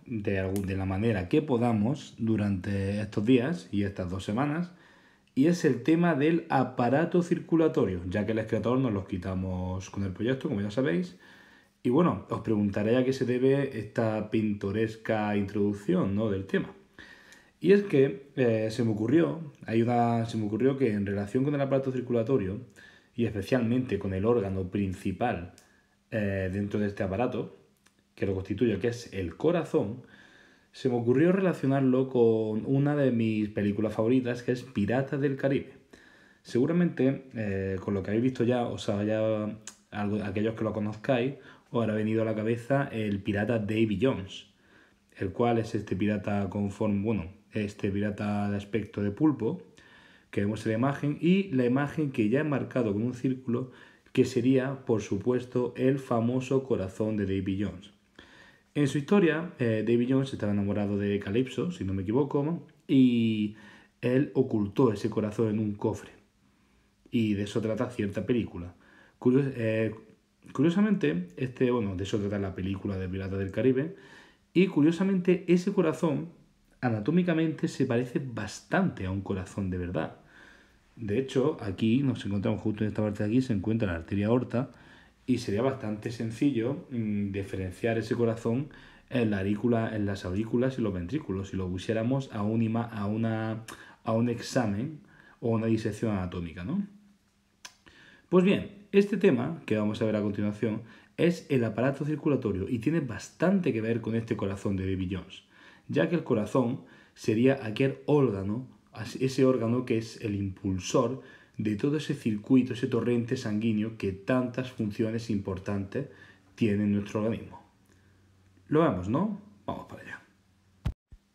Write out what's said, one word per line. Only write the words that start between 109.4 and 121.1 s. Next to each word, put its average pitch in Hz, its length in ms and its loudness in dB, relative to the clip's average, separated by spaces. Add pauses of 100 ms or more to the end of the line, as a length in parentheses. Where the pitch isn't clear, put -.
órgano 123 400 2
que 117 100 0
es 113 240 -6
el 104 140 -2
impulsor 101 880 -2 (340)
de 107 200 -2
todo 143 220 -2
ese - 160 -4
circuito, 117 580 2
ese - 160 -4
torrente 117 480 0
sanguíneo 110 600 -2
que 98 140 -2
tantas 123 640 -2
funciones 110 580 -4
importantes 98 800 -4 (480)
tiene 104 260 2
en 101 120 2
nuestro 104 280 -2
organismo. 104 400 -6 (1040)
Lo 151 140 4
vemos, 98 280 2
¿no? 180 320 0 (260)
Vamos - 200 -8
para - 160 -16
allá. - 200 -16 (1120)